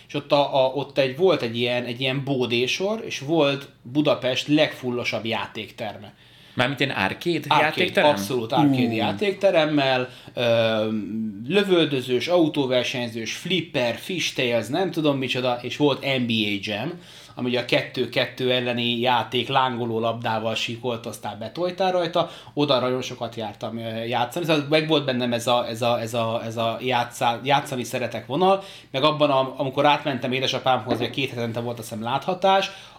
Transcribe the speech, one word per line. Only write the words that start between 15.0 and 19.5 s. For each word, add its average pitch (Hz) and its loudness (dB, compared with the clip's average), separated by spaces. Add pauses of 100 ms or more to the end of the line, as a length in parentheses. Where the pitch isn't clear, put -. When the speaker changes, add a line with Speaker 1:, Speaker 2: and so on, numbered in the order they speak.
Speaker 1:
micsoda, 127 -2
és 120 -8
volt 143 2 (180)
N 123 0
B 117 -2
A 104 2
Jam, 107 -4 (440)
ami 123 -4
ugye 120 0
a 117 -6
kettő-kettő 127 -2
elleni 120 0
játék, 120 0
lángoló 120 0